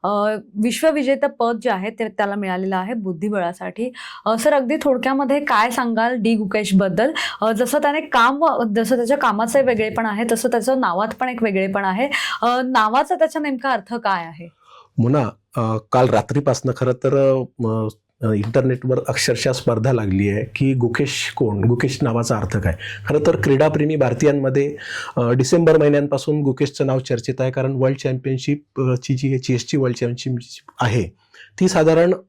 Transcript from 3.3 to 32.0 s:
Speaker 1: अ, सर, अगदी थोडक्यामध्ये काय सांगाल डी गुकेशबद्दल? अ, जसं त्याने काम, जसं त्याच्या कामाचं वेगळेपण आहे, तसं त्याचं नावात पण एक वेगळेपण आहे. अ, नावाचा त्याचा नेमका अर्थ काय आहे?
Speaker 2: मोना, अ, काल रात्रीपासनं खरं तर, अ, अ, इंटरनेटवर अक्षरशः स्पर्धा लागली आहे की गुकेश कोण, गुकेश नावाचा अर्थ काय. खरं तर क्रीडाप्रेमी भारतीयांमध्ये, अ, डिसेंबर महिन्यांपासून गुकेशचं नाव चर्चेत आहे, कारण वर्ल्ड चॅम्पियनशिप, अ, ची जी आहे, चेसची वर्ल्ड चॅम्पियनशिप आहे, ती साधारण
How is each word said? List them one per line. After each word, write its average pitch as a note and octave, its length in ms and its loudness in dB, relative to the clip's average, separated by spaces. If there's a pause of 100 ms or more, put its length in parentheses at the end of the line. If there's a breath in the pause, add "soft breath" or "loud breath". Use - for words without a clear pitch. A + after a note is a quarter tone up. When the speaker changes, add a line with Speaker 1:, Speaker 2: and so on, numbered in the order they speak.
Speaker 1:
अ, A3 140 0
सर, D4 140 2
अगदी C#4 280 0
थोडक्यामध्ये C4+ 580 0
काय B3 300 2
सांगाल A#3+ 460 -2
डी A3+ 200 0
गुकेशबद्दल? G3+ 760 0 (300 loud breath)
अ, G#3+ 100 2
जसं B3 300 0
त्याने D4 180 0
काम, C#4 460 2 (300)
जसं A3+ 200 2
त्याच्या A#3+ 220 0
कामाचं A#3 460 2
वेगळेपण A3 420 0
आहे, A3 260 -2
तसं A3+ 180 0
त्याचं A#3+ 300 0
नावात G3 280 0 (120)
पण B3+ 100 -2
एक A#3+ 140 -4
वेगळेपण G3 420 0
आहे. G#3 240 0 (320 loud breath)
अ, B3 200 2
नावाचा B3+ 540 2
त्याचा D#4+ 240 0
नेमका C#4 300 -4
अर्थ A#3 260 -4
काय G3 300 -2
आहे? E3 220 -18 (500 loud breath)
Speaker 2:
मोना, B2 320 2 (260)
अ, A2 220 -2 (140)
काल B2+ 180 4
रात्रीपासनं B2+ 680 0
खरं B2+ 140 0
तर, C3 540 2 (160)
अ, A#2 40 -2 (560)
अ, A2 100 0
इंटरनेटवर B2+ 760 0
अक्षरशः B2+ 440 -2
स्पर्धा B2 420 0
लागली G2+ 360 0
आहे G#2+ 160 -2 (100)
की C3+ 180 2
गुकेश B2 640 -2
कोण, G#2 280 0
गुकेश A#2+ 380 0
नावाचा A#2 360 0
अर्थ G#2 200 -4
काय. F2+ 180 0 (320 loud breath)
खरं D3+ 200 2
तर E3 140 2
क्रीडाप्रेमी D3 540 2
भारतीयांमध्ये, C#3 800 2 (420 loud breath)
अ, A#2+ 120 2
डिसेंबर D#3+ 480 6
महिन्यांपासून D3 640 2
गुकेशचं C3+ 460 0
नाव C3 120 0
चर्चेत B2+ 420 -4
आहे, C3 100 0
कारण C3+ 220 -2
वर्ल्ड C3 240 2
चॅम्पियनशिप, C3+ 840 -4
अ, B2+ 140 2
ची B2+ 200 -2
जी C3 120 -2
आहे, C3 120 0
चेसची B2+ 380 -2
वर्ल्ड B2 200 0
चॅम्पियनशिप B2 760 -6 (100)
आहे, A#2 220 0 (560 loud breath)
ती F#3 80 4
साधारण E3+ 460 4 (160)